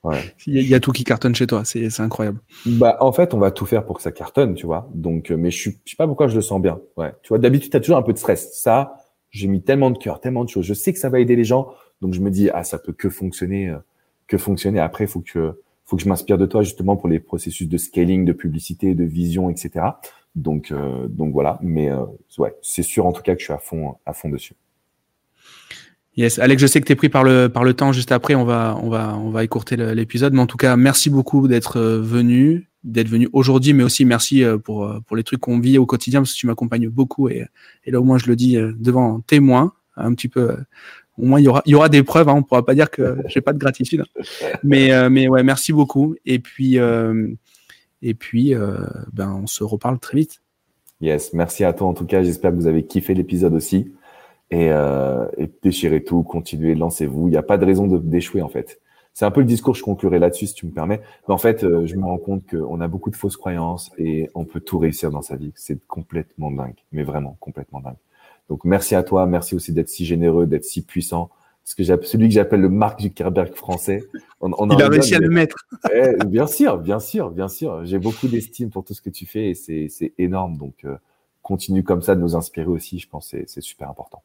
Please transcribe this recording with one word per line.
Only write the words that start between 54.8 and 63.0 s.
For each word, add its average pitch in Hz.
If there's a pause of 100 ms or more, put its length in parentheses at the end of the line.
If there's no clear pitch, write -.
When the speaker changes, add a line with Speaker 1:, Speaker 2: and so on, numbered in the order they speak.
Speaker 1:
et 80 (120)
déchirez 80
tout, 87
continuez, 80
lancez-vous. 80
Il 87
n'y 78
a 76
pas 101
de 95
raison 98
de, 92
d'échouer 85
en 73
fait. - (320)
C'est -
un 101
peu 143
le 131
discours, 117
je -
conclurai 92
là-dessus 87
si -
tu -
me 82
permets. 95 (240)
Mais 98
en 90
fait, 110
euh, 85
je 85
me 95
rends 90
compte 95
qu'on 82
a 85
beaucoup 95